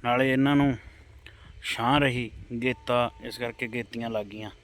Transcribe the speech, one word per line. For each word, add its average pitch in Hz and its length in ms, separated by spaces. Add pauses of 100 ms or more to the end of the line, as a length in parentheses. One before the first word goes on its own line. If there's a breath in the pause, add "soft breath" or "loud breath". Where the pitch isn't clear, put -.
ਨਾਲੇ 123 280
ਇਹਨਾਂ 139 240
ਨੂੰ 143 220 (840 loud breath)
ਛਾਂ 127 360
ਰਹੀ, 123 320 (320)
ਗੇਤਾ, 120 480 (120)
ਇਸ 117 140
ਕਰਕੇ 117 300
ਗੇਤੀਆਂ 117 420
ਲੱਗ 107 160
ਗਈਆਂ। 104 240 (140)